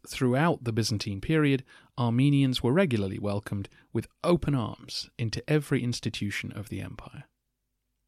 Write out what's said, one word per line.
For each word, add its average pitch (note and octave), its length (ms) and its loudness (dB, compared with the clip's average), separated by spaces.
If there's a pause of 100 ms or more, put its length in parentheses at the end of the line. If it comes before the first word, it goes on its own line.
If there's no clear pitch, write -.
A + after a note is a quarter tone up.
throughout C3+ 560 2
the A#2+ 100 -2
Byzantine G#2+ 460 -2
period, C#3+ 460 2 (320)
Armenians C3 680 4
were A#2+ 80 4
regularly A#2+ 480 2
welcomed G2+ 480 -4 (240)
with A2+ 160 -2 (160)
open D#3 320 2
arms - 640 -6
into - 320 -4
every D3 340 2
institution A2 680 -4
of G#2 160 -12
the G2 120 -8
empire. - 440 -14 (840)